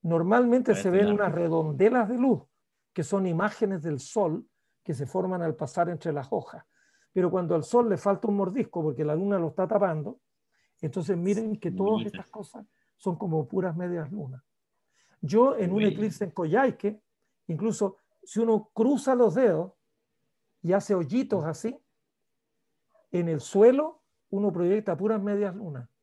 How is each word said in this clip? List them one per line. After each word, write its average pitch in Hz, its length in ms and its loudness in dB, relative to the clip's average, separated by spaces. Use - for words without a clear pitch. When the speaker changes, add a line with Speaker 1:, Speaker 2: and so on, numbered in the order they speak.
Speaker 1:
Normalmente 233 720 2
Speaker 2:
Parece 190 100 0
Speaker 1:
se 190 60 2
ven 196 180 4
Speaker 2:
un 208 60 2
Speaker 1:
unas 202 140 2
Speaker 2:
árbol. 160 120 -2
Speaker 1:
redondelas 170 680 2
de 247 80 -2
luz, 240 260 2
que 165 120 -4
son 190 220 0
imágenes 190 560 0
del 151 180 -4
sol 190 460 -2
que 165 100 -6
se 135 120 -6
forman 185 360 -4
al 160 140 -2
pasar 170 340 -2
entre 170 220 -6
las 143 200 -6
hojas. - 340 -8
Pero 180 180 2
cuando 175 240 -2
al 151 80 0
sol 240 260 2
le 190 80 0
falta 196 300 0
un 202 80 0
mordisco 185 480 -2
porque 147 220 -2
la 151 100 0
luna 196 240 0
lo 170 80 -2
está 175 200 -2
tapando, 185 520 -4
entonces 170 360 -2
miren 208 380 -2
que 208 160 -6
todas 196 220 0
Speaker 2:
Bonitas. 220 200 -2
Speaker 1:
estas - 140 -14
cosas 208 380 -18
son 180 180 -4
como 160 320 -2
puras 185 300 -2
medias 175 340 -6
lunas. 131 320 -12
Yo 226 340 4
en 185 160 -2
un 196 60 0
Speaker 2:
Uy. 214 80 2
Speaker 1:
eclipse 202 400 -2
en 170 60 -10
Coyhaique, 202 680 0
incluso 190 500 -2
si - 180 -6
uno 220 340 0
cruza 247 420 2
los 233 180 4
dedos 190 380 2
y 170 120 0
hace 196 200 0
hoyitos 180 520 -2
así, 220 300 -6
en 175 180 0
el 156 100 -2
suelo 262 640 4
uno 202 220 -2
proyecta 180 440 0
puras 208 260 -2
medias 202 340 -2
lunas. 147 340 -12